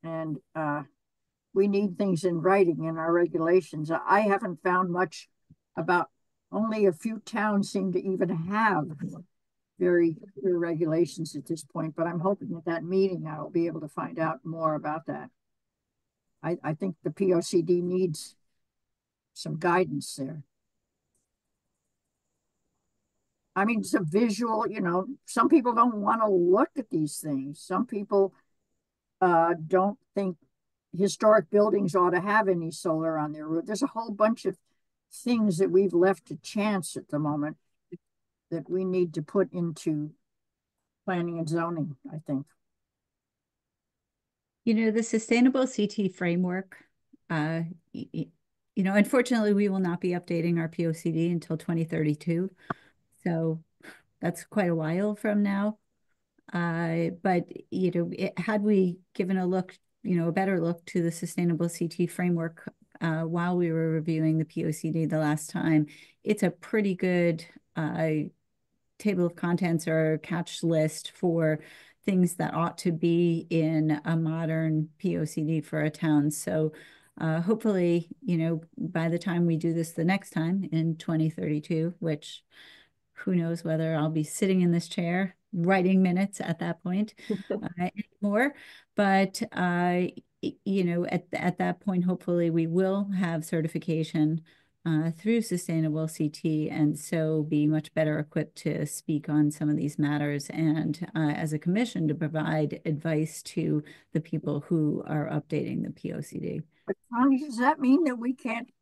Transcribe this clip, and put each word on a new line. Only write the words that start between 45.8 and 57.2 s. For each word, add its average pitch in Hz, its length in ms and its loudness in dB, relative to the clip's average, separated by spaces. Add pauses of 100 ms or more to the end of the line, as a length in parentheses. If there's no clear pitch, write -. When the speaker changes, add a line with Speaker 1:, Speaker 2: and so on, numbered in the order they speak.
Speaker 2:
T 202 200 -2
framework, 180 680 -2 (520)
uh, 165 340 -2 (300)
y-, - 200 -10
y-, 160 160 -6 (480)
you 196 80 2
know, 190 100 0
unfortunately, 220 580 4
we 202 160 4
will 190 120 0
not 180 200 0
be 180 100 0
updating 170 500 0
our 160 80 -2
P 165 180 -2
O 165 60 0
C 160 180 -4
D 165 180 0
until 165 280 -2
twenty 165 280 -2
thirty-two. 165 640 -2 (760)
So 165 380 0 (580)
that's - 240 -4
quite 190 260 0
a 170 60 2
while 175 400 0
from 208 260 0
now. 202 360 0 (760)
Uh, 170 580 -2 (120)